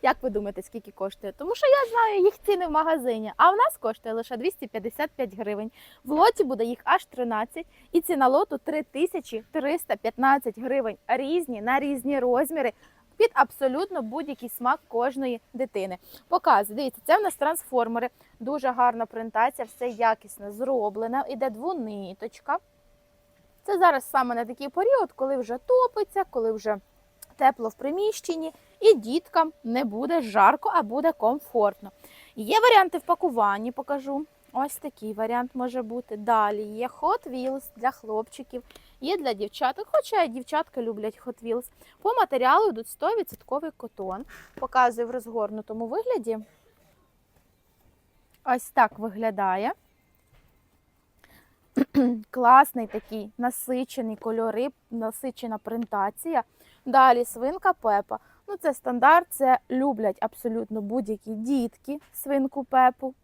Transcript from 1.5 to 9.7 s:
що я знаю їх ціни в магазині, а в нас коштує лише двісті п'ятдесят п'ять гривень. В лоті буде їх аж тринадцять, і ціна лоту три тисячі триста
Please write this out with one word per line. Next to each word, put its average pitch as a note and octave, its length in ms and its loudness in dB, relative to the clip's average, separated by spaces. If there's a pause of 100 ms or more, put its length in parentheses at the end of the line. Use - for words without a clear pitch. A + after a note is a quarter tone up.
що D5 120 0
я C5 240 4
знаю A4 300 2
їх G4 120 4 (120)
ціни F4+ 220 0
в D#4 40 -6
магазині, B3+ 680 -2
а F4 140 8
в G4+ 40 0
нас B4+ 240 2
коштує A3 360 -6
лише A#3 220 -8
двісті C4+ 300 -6
п'ятдесят A#3 480 -6
п'ять F#3+ 220 -8
гривень. G#3 340 -6 (320)
В B3+ 80 -6
лоті F#4 320 4
буде A3+ 200 -2
їх A#3 200 -6
аж - 220 2
тринадцять, A#3+ 600 -6 (260)
і E4+ 100 2
ціна C#4 260 2
лоту C#4+ 300 2
три D#4 260 -4
тисячі C4+ 680 -6
триста D4+ 440 -2